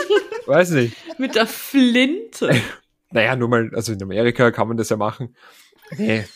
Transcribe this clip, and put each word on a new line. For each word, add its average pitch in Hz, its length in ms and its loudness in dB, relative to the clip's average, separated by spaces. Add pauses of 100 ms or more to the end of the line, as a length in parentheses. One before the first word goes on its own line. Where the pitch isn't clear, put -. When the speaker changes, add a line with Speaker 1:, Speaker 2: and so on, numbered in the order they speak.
(100)
Speaker 1:
<laughs> 427 360 -2
Speaker 2:
weiß 175 240 4
nicht. 120 260 0 (220)
Speaker 3:
Mit 262 160 -4
der 220 120 2
Flinte? 262 1040 0
Speaker 2:
<laughs> 120 120 2 (480)
Naja, 117 260 2
nur 120 120 -2
mal, 117 260 2
also 117 180 -4
in 98 100 -6
Amerika 117 480 2
kann 113 160 -2
man 117 100 -4
das 113 120 -4
ja 113 80 0
machen. 104 400 -6 (600)
Nee, 110 280 -2 (120)